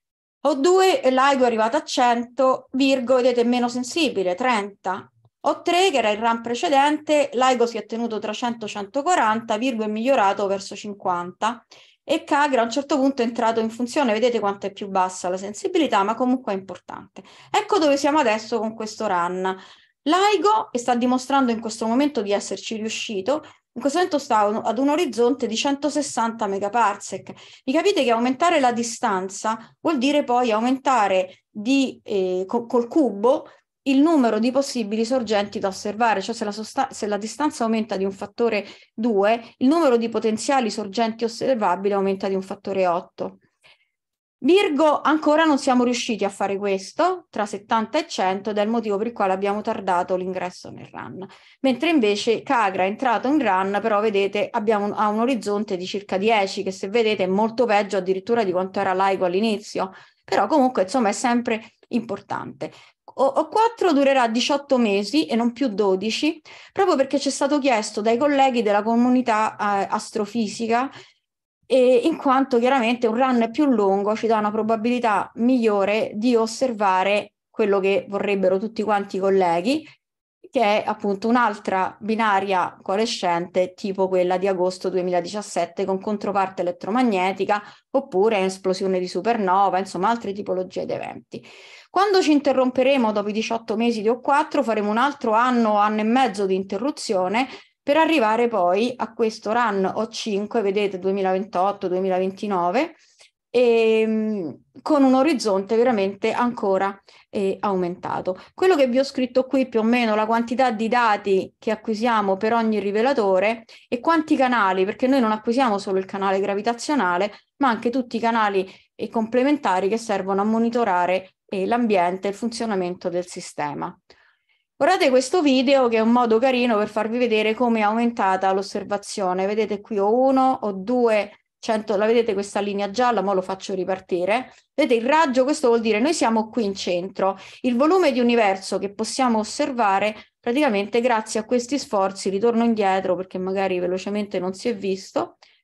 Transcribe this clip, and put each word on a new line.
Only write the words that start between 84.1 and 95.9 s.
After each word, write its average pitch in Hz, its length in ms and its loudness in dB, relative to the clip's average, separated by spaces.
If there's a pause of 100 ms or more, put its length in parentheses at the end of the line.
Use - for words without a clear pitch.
di 190 120 -2
agosto 185 420 -2
duemiladiciassette 180 960 -4
con 190 120 -2
controparte 196 600 -4
elettromagnetica 196 1040 -2 (300)
oppure 220 480 2
esplosione 190 580 -2
di 180 100 -4
supernova, 190 720 0
insomma 196 320 -2
altre 233 220 -4
tipologie 185 520 -6
di - 80 -8
eventi. - 500 -12 (460)
Quando 381 320 2
ci 311 120 2
interromperemo 262 800 2
dopo 208 180 -2
i - 20 -4
diciotto 220 440 -4
mesi 226 260 0
di 220 80 2
O 240 100 -2
quattro, 294 420 0
faremo 214 280 -2
un 214 80 0
altro 254 340 0
anno, 233 440 2
anno 214 240 2